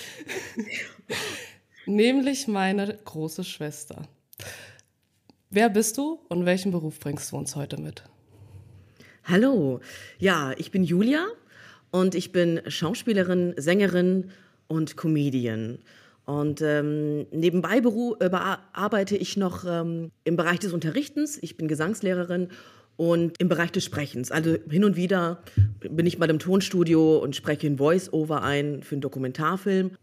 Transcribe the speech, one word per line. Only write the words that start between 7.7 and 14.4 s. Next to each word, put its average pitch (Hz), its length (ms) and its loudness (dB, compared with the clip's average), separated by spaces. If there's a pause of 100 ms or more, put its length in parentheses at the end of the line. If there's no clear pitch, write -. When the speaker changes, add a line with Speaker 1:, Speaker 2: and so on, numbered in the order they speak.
Speaker 1:
mit? - 220 -12 (1200)
Speaker 2:
Hallo, 180 560 2 (380)
ja, 160 380 0
ich - 140 -10
bin 190 140 2
Julia 226 420 2 (640)
und 185 240 2
ich 180 180 -4
bin 170 340 2
Schauspielerin, 180 880 0
Sängerin 180 760 2 (380)